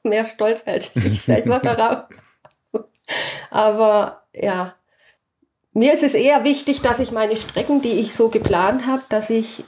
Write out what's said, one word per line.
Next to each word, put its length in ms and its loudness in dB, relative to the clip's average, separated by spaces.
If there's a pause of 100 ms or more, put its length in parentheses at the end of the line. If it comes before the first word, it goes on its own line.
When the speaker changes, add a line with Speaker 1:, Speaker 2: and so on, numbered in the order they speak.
Speaker 1:
mehr 220 0
stolz 420 -2
als 300 -4
ich 260 0
selber 360 2
Speaker 2:
<laughs> 40 -6
Speaker 1:
darauf. 420 0 (1500)
Aber 720 2 (100)
ja, 420 -4 (1000)
mir 160 4
ist 120 2
es 100 2
eher 300 4
wichtig, 380 0
dass 180 0
ich 100 -4
meine 260 -2
Strecken, 460 -2
die 160 -2
ich 160 -4
so 140 4
geplant 580 0
hab, 220 -4
dass 200 -2
ich, 400 -2